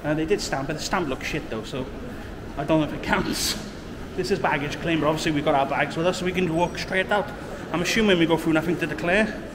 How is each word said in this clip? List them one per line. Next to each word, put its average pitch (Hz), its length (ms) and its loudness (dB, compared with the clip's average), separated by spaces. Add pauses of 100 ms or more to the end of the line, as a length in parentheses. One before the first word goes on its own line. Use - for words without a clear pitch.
Uh, 151 100 2
they 156 120 0
did 190 140 2
stamp, 139 280 -2
but 160 80 -4
the 156 60 -8
stamp 180 260 0
looks - 180 -4
shit 147 240 -4
though, 110 140 -6
so 147 220 -6 (720)
I 147 60 -4
don't 156 160 4
know 147 60 2
if - 80 -6
it - 80 -6
counts. - 720 0
<laughs> - 40 -14 (400)
This 180 160 0
is 180 80 2
baggage 147 400 0
claim, 165 200 0
but 143 60 2
obviously 156 240 2
we've 147 140 2
got 151 100 4
our 135 120 4
bags 139 300 0
with 165 80 0
us, 180 140 2
so 180 80 -4
we 180 60 0
can 175 220 0
walk 170 240 0
straight 190 340 -2
out. 202 160 2 (440)
I'm 160 80 0
assuming 196 380 4
we 165 80 6
go 160 100 4
through 160 180 2
nothing 156 240 2
to 165 80 0
declare. 175 540 0 (140)